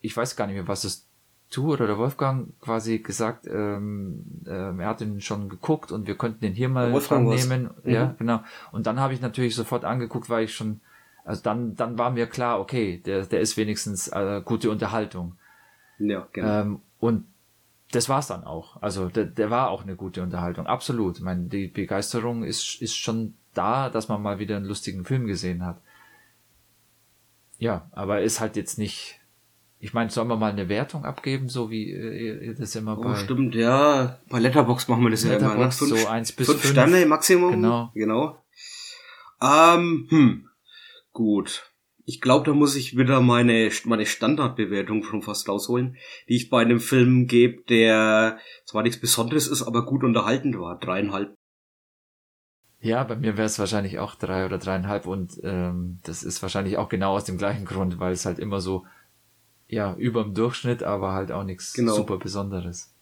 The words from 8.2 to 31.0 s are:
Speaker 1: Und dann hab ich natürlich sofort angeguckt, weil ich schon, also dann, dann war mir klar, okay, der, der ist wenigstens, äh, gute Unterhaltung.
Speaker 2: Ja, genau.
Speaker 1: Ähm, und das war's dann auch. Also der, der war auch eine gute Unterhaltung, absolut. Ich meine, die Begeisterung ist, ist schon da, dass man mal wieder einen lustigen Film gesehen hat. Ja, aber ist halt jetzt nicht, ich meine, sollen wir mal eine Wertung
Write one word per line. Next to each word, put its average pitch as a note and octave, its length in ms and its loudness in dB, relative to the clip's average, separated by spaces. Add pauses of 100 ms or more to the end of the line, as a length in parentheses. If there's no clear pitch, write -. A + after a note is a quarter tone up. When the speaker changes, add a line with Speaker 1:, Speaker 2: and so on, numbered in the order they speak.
Speaker 1:
Und A2 140 -4
dann A#2 140 -2
hab C3+ 100 0
ich B2+ 100 -6
natürlich A#2+ 360 -2
sofort A#2+ 280 -4
angeguckt, A#2 440 -4
weil A#2 160 0
ich A2 100 -8
schon, G#2+ 260 -6 (440)
also - 180 -8
dann, A2+ 340 -2
dann A#2 220 -4
war B2 120 0
mir A#2 160 0
klar, A#2+ 340 -2
okay, G2 440 -2
der, F#2+ 220 -2
der - 140 0
ist A2 160 0
wenigstens, G#2+ 520 -4
äh, G2 360 -4
gute A2 260 0
Unterhaltung. G2+ 680 -4 (600)
Speaker 2:
Ja, G#2 340 -2
genau. G#2 280 0
Speaker 1:
Ähm, G#2 200 -4 (200)
und - 240 2 (680)
das A#2+ 160 0
war's C#3 180 0
dann F2 180 -10
auch. - 380 -12
Also F#2+ 260 -2
der, G#2 160 0
der G#2+ 260 -2
war A#2+ 200 0
auch F#2+ 120 -6
eine F#2+ 140 -10
gute F#2 260 -8
Unterhaltung, F2 440 -6
absolut. A2 520 -2
Ich - 60 -12
meine, F2+ 240 -4
die G2 200 -6
Begeisterung A2 760 -4
ist, - 380 -6
ist A2+ 140 -6
schon A2+ 380 -4 (200)
da, A#2+ 340 0
dass A2 200 -4
man G#2 120 -2
mal G2+ 180 -4
wieder G#2 180 -4
einen G2 100 -6
lustigen F#2+ 380 -8
Film B2+ 220 -2
gesehen F2+ 380 -4
hat. F2 160 -8 (1800)
Ja, A2 340 -2
aber G2 280 -2
ist A2+ 200 0
halt A2 160 -4
jetzt - 220 -6
nicht, - 400 -8 (600)
ich - 160 -12
meine, A2+ 160 0
sollen A#2 180 -2
wir A#2 80 0
mal G#2+ 160 0
eine G2+ 160 -4
Wertung C3 360 -4